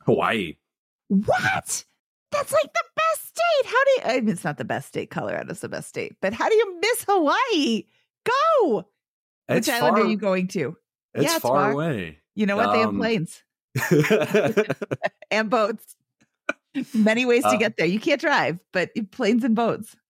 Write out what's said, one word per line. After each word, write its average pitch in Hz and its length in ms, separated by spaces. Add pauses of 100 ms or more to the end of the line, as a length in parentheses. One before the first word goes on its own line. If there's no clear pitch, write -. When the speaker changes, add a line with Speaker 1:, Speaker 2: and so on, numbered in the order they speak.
Speaker 1:
Hawaii. 92 480 (520)
Speaker 2:
What? 698 760 (460)
That's, 587 200
like, 587 220
the 659 100 (120)
best 622 320
state. 640 380
How 440 180
do 554 80
you, 523 140
I 254 160
mean, 214 80
it's 175 140
not 147 140
the 123 80
best 117 220
state. - 240
Colorado's 87 480
the - 100
best - 180
state. - 320
But 196 140
how - 160
do 440 60
you 392 260
miss 440 260
Hawaii? 339 760 (420)
Go. 508 600 (600)
Speaker 1:
It's 190 180
Speaker 2:
Which 262 80
island - 220
Speaker 1:
far, 220 80
Speaker 2:
are - 40
you 214 60
going 185 320
to? 165 300 (360)
Speaker 1:
it's 127 120
Speaker 2:
Yeah, 330 100
it's 320 60
Speaker 1:
far 139 220
Speaker 2:
far. - 100
Speaker 1:
away. 123 460 (140)
Speaker 2:
You 208 120
know 202 100
what? 202 160
They 214 80
have 220 100
Speaker 1:
Um, 202 80
Speaker 2:
planes. 208 460 (320)
Speaker 1:
<laughs> 175 880 (680)
Speaker 2:
And 214 200
boats. 220 480 (960)
Many 220 320
ways 240 180
to 107 60
Speaker 1:
Uh, 107 80
Speaker 2:
get 233 180
there. 165 100
You 185 140
can't 285 220
drive, 175 380 (120)
but 180 200 (200)
planes 226 320
and 233 100
boats. 214 440 (120)